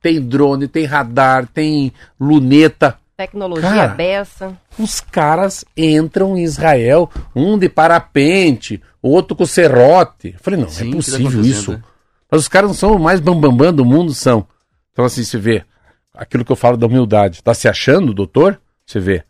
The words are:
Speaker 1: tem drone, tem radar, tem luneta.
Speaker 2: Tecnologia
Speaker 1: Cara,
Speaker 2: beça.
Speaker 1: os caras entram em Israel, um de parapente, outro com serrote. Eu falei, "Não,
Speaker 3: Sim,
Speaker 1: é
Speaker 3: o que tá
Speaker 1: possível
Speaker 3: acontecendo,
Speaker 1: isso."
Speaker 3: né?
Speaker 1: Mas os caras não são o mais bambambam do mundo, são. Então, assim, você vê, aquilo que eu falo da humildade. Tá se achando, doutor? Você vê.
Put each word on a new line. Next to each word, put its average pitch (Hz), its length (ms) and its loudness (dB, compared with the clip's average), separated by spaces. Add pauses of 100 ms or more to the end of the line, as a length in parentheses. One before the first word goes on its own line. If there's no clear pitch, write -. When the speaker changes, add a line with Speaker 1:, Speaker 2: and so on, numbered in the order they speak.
Speaker 1:
tem 160 220 -2
drone, 139 460 0
tem 160 180 -4
radar, 131 600 0
tem 151 460 -4 (260)
luneta. 143 760 2 (200)
Speaker 2:
Tecnologia 185 520 -8
Speaker 1:
Cara, 196 200 0
Speaker 2:
beça. 190 640 -8 (260)
Speaker 1:
os - 220 -6
caras 170 640 -2 (100)
entram 160 640 0
em 175 60 -4
Israel, 147 680 2 (260)
um 190 220 0
de 185 100 0
parapente, 160 1120 0 (220)
outro 160 340 0
com 185 80 0
serrote. 156 840 2
Eu 90 120 -18
falei, 185 200 -4
"Não, 104 80 -4
Speaker 3:
Sim, 78 160 -10
Speaker 1:
é - 20 -8
Speaker 3:
o 120 40 -8
que - 20 -
tá 143 40 -6
Speaker 1:
possível 135 320 -4
Speaker 3:
acontecendo, 113 180 0
Speaker 1:
isso." - 260 -2
Speaker 3:
né? 113 100 -12 (480)
Speaker 1:
Mas 156 120 2
os - 60 -8
caras 196 220 2
não 185 40 -6
são 208 200 2
o 202 40 0
mais 170 220 2
bambambam 151 520 2
do 139 120 2
mundo, 147 300 2
são. 120 320 0 (460)
Então, 123 120 -2
assim, 123 200 -4
você - 140 -10
vê, 104 240 -2 (520)
aquilo 120 300 -6
que - 80 -6
eu 123 40 0
falo 123 200 2
da 120 100 -2
humildade. 107 560 0
Tá 117 120 0
se - 140 -2
achando, 135 460 0
doutor? 131 460 -2 (260)
Você - 120 -8
vê. 92 320 -2